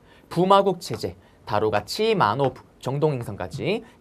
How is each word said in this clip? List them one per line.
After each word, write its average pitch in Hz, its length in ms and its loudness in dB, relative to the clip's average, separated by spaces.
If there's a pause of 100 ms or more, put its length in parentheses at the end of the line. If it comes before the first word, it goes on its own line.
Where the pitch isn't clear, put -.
(280)
부마국 190 520 4
체제, 101 340 -8 (300)
다루가치, 107 720 0
만호부, 131 460 0 (180)
정동행성까지. 131 1040 -4 (160)